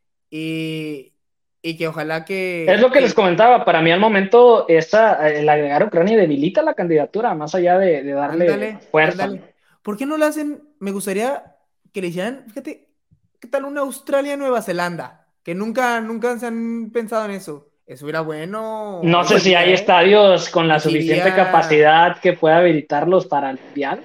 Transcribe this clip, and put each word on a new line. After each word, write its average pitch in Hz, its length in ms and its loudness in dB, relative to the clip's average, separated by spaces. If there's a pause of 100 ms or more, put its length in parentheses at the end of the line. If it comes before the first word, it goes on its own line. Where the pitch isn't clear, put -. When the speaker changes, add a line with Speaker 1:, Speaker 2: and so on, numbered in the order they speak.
(300)
Speaker 1:
y, 160 840 -10 (480)
y 160 160 -8
que 165 100 -6
ojalá 160 380 -8
que, 185 460 -6
Speaker 2:
Es 202 100 4
lo 254 80 4
que 254 60 0
Speaker 1:
que 285 60 6
Speaker 2:
les 220 120 0
comentaba, 214 500 4
para 165 180 2
mí 165 100 2
al 175 80 2
momento 220 680 4
esa, 165 640 2
el 151 180 -2
agregar 151 340 2
a 202 40 2
Ucrania 202 320 2
debilita 165 440 0
la 214 120 -2
candidatura, 185 600 -2
más 151 200 -8
allá 180 240 2
de, 165 240 0
de 139 80 -8
darle 143 340 -2
Speaker 1:
Ándale, 202 340 -4 (120)
Speaker 2:
fuerza. 165 320 0
Speaker 1:
ándale. 202 320 -12 (260)
¿Por 208 160 -10
qué 254 80 -8
no 302 120 -6
le 302 80 0
hacen? 302 360 -6 (180)
Me 196 120 -8
gustaría 202 640 -8 (380)
que 196 80 -10
le 180 60 -8
hicieran, 190 420 -10
fíjate, 269 400 -16 (500)
¿qué - 80 -20
tal 277 180 -6
una 285 160 -8
Australia-Nueva 277 800 -4
Zelanda? 175 680 -8 (140)
Que 170 140 -10
nunca, 233 460 -4
nunca 233 360 -6
se 240 100 -10
han 226 440 -8
pensado 220 340 -6
en 208 60 -10
eso. 175 380 -14 (160)
Eso 135 240 -16
era 160 120 -6
bueno. 202 840 -10
Speaker 2:
No 175 200 2
sé 202 120 2
Speaker 1:
Hoy 202 60 6
Speaker 2:
si 185 80 2
Speaker 1:
día, 175 100 4
Speaker 2:
hay 175 100 2
Speaker 1:
¿eh? 185 60 6
Speaker 2:
estadios 190 720 4
con 165 180 0
la 160 80 2
Speaker 1:
Aquí 156 140 -2
Speaker 2:
suficiente 160 400 0
Speaker 1:
ya 190 60 -2
Speaker 2:
capacidad 165 840 4
que 180 140 0
pueda 160 240 2
habilitarlos 170 720 0
para 135 240 -4
el 135 120 -12
mundial, 143 420 -8